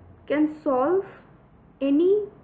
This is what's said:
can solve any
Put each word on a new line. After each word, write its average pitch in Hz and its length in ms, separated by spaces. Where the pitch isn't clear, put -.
can 302 380
solve 302 420
any 339 440